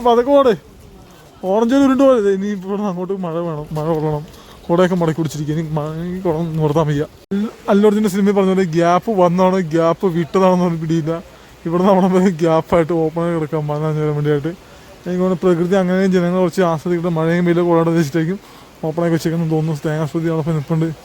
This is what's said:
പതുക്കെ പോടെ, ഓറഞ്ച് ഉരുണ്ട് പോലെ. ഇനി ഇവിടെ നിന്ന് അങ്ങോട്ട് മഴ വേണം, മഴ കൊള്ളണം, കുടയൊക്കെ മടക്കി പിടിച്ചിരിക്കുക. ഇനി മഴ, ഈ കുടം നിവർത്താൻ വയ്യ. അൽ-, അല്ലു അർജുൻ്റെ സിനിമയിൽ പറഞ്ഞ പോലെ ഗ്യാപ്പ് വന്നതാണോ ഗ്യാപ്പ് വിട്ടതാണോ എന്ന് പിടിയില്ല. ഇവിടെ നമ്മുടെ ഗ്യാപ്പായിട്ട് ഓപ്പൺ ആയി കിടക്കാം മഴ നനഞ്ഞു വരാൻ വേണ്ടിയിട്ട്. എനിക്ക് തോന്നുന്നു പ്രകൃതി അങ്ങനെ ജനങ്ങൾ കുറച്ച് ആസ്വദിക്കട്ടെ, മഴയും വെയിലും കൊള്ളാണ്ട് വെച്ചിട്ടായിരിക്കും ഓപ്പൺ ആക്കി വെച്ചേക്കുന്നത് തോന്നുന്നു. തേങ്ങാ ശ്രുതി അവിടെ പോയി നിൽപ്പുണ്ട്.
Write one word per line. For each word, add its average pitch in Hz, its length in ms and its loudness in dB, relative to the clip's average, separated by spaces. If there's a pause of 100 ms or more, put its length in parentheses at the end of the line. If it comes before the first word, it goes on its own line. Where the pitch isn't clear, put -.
പതുക്കെ 240 280 4
പോടെ, 262 180 4 (960)
ഓറഞ്ച് 233 240 2 (100)
ഉരുണ്ട് 262 240 4
പോലെ. 254 100 4 (180)
ഇനി 196 200 -4
ഇവിടെ 190 200 -8
നിന്ന് 208 160 -4
അങ്ങോട്ട് 180 220 -6 (120)
മഴ 160 100 -6 (100)
വേണം, 151 200 -8 (120)
മഴ 151 80 -4 (100)
കൊള്ളണം, 151 260 -2 (440)
കുടയൊക്കെ 180 380 2
മടക്കി 160 180 -2
പിടിച്ചിരിക്കുക. 151 340 -6
ഇനി 165 80 -4 (140)
മഴ, 147 100 -6 (280)
ഈ - 100 -8
കുടം 165 180 -2 (140)
നിവർത്താൻ 156 320 0
വയ്യ. 147 140 -2 (280)
അൽ-, 208 180 -4 (200)
അല്ലു 208 180 4
അർജുൻ്റെ 208 260 2
സിനിമയിൽ 202 240 2
പറഞ്ഞ 190 160 2
പോലെ 185 220 0
ഗ്യാപ്പ് 175 340 2 (120)
വന്നതാണോ 185 360 2 (160)
ഗ്യാപ്പ് 165 320 2 (120)
വിട്ടതാണോ 185 500 2
എന്ന് 165 160 -4
പിടിയില്ല. 160 300 -2 (520)
ഇവിടെ 175 200 0
നമ്മുടെ 190 440 4 (100)
ഗ്യാപ്പായിട്ട് 165 640 2
ഓപ്പൺ 160 200 -4
ആയി 170 140 -2
കിടക്കാം 156 320 -4
മഴ 147 140 -4
നനഞ്ഞു 156 200 -2
വരാൻ 151 160 -2
വേണ്ടിയിട്ട്. 147 320 0 (540)
എനിക്ക് 180 180 -2
തോന്നുന്നു 185 200 -2
പ്രകൃതി 180 380 2
അങ്ങനെ 185 340 0
ജനങ്ങൾ 180 280 0
കുറച്ച് 180 260 0
ആസ്വദിക്കട്ടെ, 170 480 -2
മഴയും 165 320 0
വെയിലും 170 200 2
കൊള്ളാണ്ട് 165 280 4
വെച്ചിട്ടായിരിക്കും 165 420 -2 (480)
ഓപ്പൺ 160 180 -4
ആക്കി 170 120 0
വെച്ചേക്കുന്നത് 165 380 -2
തോന്നുന്നു. 156 300 -2
തേങ്ങാ 156 260 -2
ശ്രുതി 165 220 -4
അവിടെ 160 140 -2
പോയി 165 120 -2
നിൽപ്പുണ്ട്. 160 280 -2 (180)